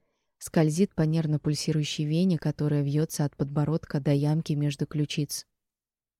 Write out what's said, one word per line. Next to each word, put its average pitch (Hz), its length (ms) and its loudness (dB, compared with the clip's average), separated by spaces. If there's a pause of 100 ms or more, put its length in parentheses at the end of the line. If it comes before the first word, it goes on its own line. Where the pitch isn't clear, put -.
(380)
Скользит 165 580 2
по 165 60 0
нервно 156 380 2
пульсирующей 151 680 -2
вене, 165 320 2
которая 147 460 0
вьется 147 420 0
от - 100 -6
подбородка 147 640 -2
до 143 120 0
ямки 147 420 2
между 147 340 -2
ключиц. - 580 -4 (760)